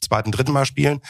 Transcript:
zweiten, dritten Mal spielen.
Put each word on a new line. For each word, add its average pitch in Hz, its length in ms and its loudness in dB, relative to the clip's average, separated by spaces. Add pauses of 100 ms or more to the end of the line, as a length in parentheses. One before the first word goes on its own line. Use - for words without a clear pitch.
zweiten, 110 320 -2
dritten 131 200 0
Mal 139 120 2
spielen. 143 460 0